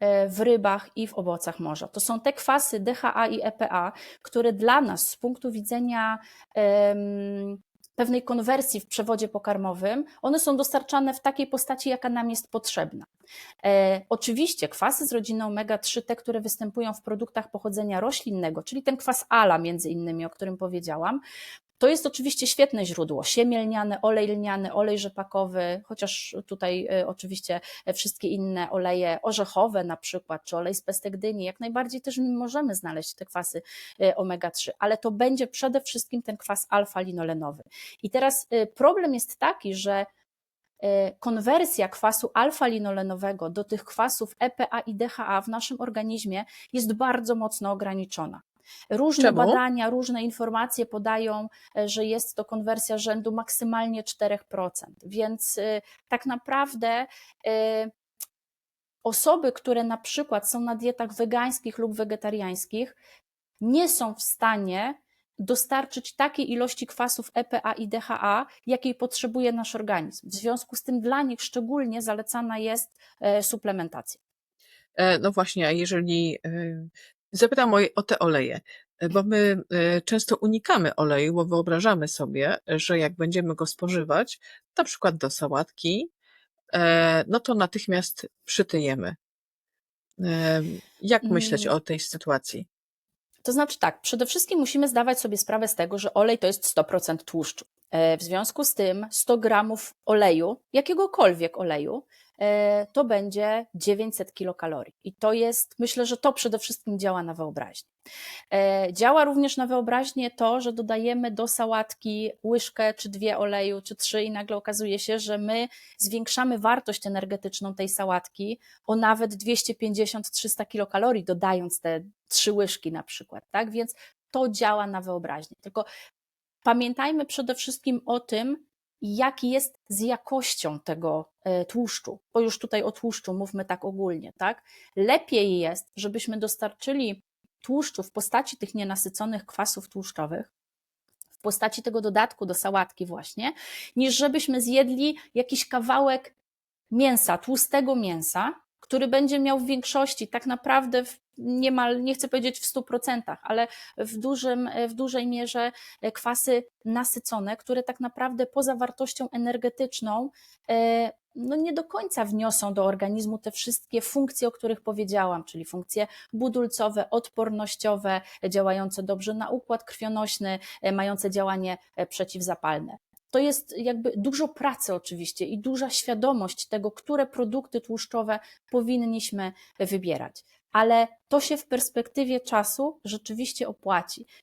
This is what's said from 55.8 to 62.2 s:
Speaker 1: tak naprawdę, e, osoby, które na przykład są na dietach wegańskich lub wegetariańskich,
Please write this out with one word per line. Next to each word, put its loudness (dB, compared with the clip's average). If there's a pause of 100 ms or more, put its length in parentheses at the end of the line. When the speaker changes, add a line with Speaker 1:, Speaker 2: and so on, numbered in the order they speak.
Speaker 1:
tak -2
naprawdę, 0 (400)
e, 2 (1120)
osoby, 4
które 0
na -2
przykład -2
są -2
na -4
dietach -4
wegańskich -2
lub -2
wegetariańskich, -6 (640)